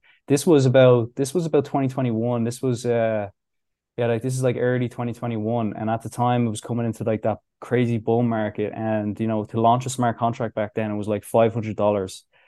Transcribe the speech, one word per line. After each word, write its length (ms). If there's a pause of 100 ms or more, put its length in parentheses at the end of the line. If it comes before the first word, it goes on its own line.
(260)
this 200
was 200
about, 480
this 180
was 140
about 180
twenty 240
twenty-one. 560
This 160
was, 260
uh, 420 (680)
yeah, 100
like, 160
this 120
is, 80
like, 160
early 300
twenty 240
twenty-one. 640
And 140
at 120
the 80
time, 360
it 40
was 100
coming 260
into, 180
like, 180
that 160 (220)
crazy 380
bull 240
market. 520
And, 460
you 60
know, 180
to 160
launch 260
a 40
smart 280
contract 360
back 200
then, 160
it 60
was, 120
like, 160
five 280
hundred 240
dollars. 480 (240)